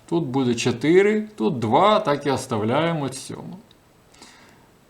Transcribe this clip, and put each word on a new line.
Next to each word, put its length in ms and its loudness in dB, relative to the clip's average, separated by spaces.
тут 160 -2
буде 300 0
чотири, 840 2
тут 220 -2
два, 420 4
так 260 -2
і 40 0
оставляємо 720 -2
ось 220 -10
цьому. 300 -14